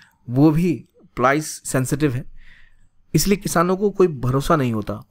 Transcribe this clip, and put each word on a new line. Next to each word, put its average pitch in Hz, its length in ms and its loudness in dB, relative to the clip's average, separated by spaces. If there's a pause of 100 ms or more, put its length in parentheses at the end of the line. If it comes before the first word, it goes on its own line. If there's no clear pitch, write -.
(300)
वो 143 220 6
भी 160 340 0 (300)
प्राइस 135 500 0
सेंसिटिव 135 460 -2
है, 131 140 -8 (880)
इसलिए 190 240 2
किसानों 180 400 0
को 202 120 0
कोई 190 180 4
भरोसा 135 480 0
नहीं 123 180 0
होता। 107 200 -6 (180)